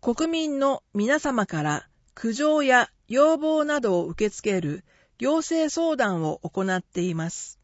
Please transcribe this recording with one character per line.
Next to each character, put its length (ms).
国 300
民 280
の 240
皆 260
様 280
か 160
ら 260
苦 180
情 300
や 280
要 300
望 260
な 160
ど 200
を 60
受 200
け 20
付 220
け 100
る 240
行 180
政 340
相 260
談 280
を 180
行 200
っ 200
て 200
い 120
ま 160
す。 340